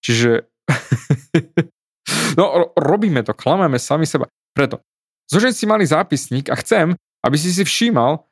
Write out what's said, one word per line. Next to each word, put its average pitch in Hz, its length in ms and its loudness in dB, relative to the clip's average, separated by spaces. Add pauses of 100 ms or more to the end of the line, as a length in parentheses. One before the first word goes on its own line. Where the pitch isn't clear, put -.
Čiže, 117 400 0 (220)
<laughs> - 1700 -4
no, 190 140 4
ro-, 170 240 0
robíme 160 480 0
to, - 80 -4
klameme 147 480 0
sami 156 240 0
seba. - 240 -4 (240)
Preto, - 300 -2 (500)
zožeň 233 240 2
si - 80 -4
malý 214 240 2
zápisník 147 640 -2
a - 60 -4
chcem, 180 340 2 (320)
aby 135 140 2
si 175 100 -2
si 180 160 0
všímal 156 680 0